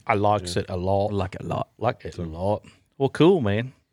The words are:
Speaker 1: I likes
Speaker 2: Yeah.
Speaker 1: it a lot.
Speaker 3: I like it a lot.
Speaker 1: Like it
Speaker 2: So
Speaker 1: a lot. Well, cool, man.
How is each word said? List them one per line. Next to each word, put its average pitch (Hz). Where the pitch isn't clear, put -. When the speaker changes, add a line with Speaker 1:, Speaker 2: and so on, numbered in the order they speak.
Speaker 1:
I 113
likes 101
Speaker 2:
Yeah. 101
Speaker 1:
it -
a 95
lot. 98
Speaker 3:
I 104
like 92
it -
a -
lot. -
Speaker 1:
Like 120
it 80
Speaker 2:
So 85
Speaker 1:
a -
lot. 87
Well, 135
cool, 170
man. 110